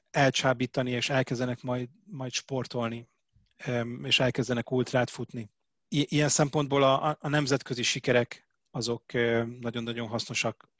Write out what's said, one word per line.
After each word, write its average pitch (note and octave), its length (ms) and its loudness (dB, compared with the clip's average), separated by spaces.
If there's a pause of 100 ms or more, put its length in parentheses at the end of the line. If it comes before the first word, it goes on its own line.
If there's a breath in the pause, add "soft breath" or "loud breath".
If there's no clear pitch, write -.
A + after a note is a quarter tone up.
(100)
elcsábítani, C3 800 2
és B2 200 -2
elkezdenek B2+ 520 0
majd, B2 260 -4 (160)
majd C3 280 -10
sportolni, A#2 760 -4 (580)
ö, B2 140 0 (220)
és C3+ 180 2
elkezdenek B2 500 0
ultrát B2+ 400 2
futni. A#2 400 -10 (380)
I-, D3 200 0
ilyen D3 200 2
szempontból C#3 540 2
a, C3+ 260 4
a, D3+ 120 -2
a D3+ 80 -6
nemzetközi C#3 540 0
sikerek - 680 0 (220)
azok, A#2 420 -6
ö, A#2 320 2 (160)
nagyon-nagyon A#2 480 -6
hasznosak A2+ 600 -4 (120)